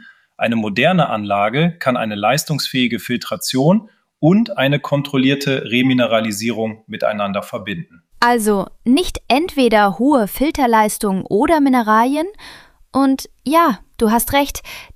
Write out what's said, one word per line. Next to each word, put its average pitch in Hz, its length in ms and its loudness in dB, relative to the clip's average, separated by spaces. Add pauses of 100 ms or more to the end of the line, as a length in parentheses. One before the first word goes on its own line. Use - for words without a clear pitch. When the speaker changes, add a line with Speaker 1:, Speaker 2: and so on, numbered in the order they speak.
(380)
Speaker 1:
Eine 117 180 -2
moderne 123 540 2
Anlage 110 680 0
kann 123 200 -2
eine 110 180 -4
leistungsfähige 120 840 -2
Filtration 131 920 -2 (300)
und 196 380 2
eine 139 220 0
kontrollierte 139 840 -2
Remineralisierung 113 1200 -2
miteinander 104 560 -4
verbinden. 104 600 -12 (180)
Speaker 2:
Also 214 460 2 (180)
nicht 285 420 0
entweder 226 720 2
hohe 247 300 2
Filterleistung 220 960 0
oder 302 340 2
Mineralien. 262 680 2 (640)
Und 269 360 0 (140)
ja, 311 360 2 (180)
du 220 140 4
hast 233 220 0
recht, 285 280 0 (340)